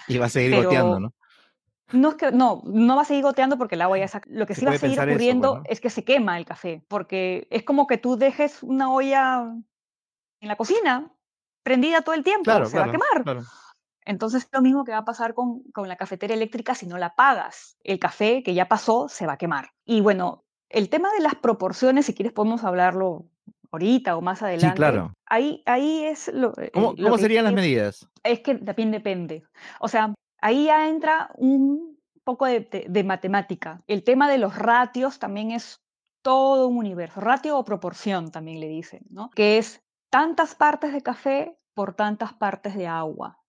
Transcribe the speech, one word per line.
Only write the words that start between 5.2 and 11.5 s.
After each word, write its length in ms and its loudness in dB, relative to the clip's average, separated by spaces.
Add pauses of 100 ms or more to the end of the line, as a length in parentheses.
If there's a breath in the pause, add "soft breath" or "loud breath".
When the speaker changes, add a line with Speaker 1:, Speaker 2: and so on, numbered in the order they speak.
Speaker 2:
ocurriendo 300 2
Speaker 1:
¿no? 60 -14
Speaker 2:
es 160 -6
que 100 -4
se 140 -8
quema 320 2
el 80 -8
café, 440 -10
porque 600 -4
es 120 -4
como 240 2
que 120 0
tú 180 -2
dejes 480 0
una 280 -2
olla 520 0 (960)
en 80 -14
la 80 -4
cocina, 560 0 (500)